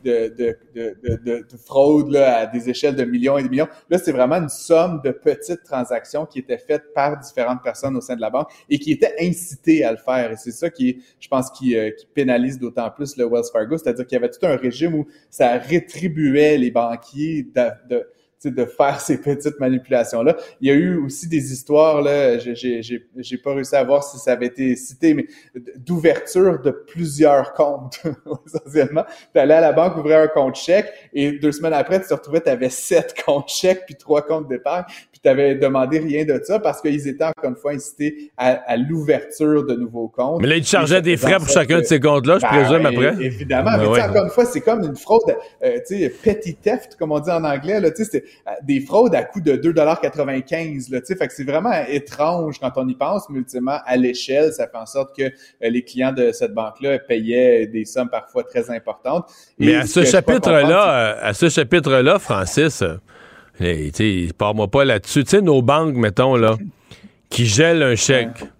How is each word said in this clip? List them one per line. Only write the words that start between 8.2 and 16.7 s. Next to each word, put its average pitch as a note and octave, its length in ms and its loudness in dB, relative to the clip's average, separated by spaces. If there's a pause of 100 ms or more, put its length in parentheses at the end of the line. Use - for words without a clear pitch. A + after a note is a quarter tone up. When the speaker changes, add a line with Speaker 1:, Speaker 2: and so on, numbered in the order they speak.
Speaker 2:
la A2 80 -4
banque C3+ 180 -4 (220)
et C#3+ 100 0
qui D3+ 140 -2
étaient G3+ 260 0
incitées D#3+ 640 0
à A2+ 80 2
le A2+ 60 -4
faire. B2+ 340 -2
Et A2 60 -10
c'est A#2+ 140 -12
ça E3 180 -6
qui, B2+ 340 -4 (160)
je - 80 -20
pense, B2+ 240 -2
qui, B2 260 -2
euh, A2 140 -2
qui - 160 -18
pénalise B2+ 500 0
d'autant A#2 320 -6
plus C#3 280 -12
le B2 120 0
Wells A#2+ 220 0
Fargo, A#2 260 -2
c'est-à-dire B2 300 -6
qu'il C3 80 -6
y A#2+ 80 2
avait A#2+ 80 -2
tout - 140 -6
un D3+ 120 2
régime C3 380 -4
où D3 120 -4 (220)
ça B2 280 0
rétribuait D3+ 1000 0
les B2 140 0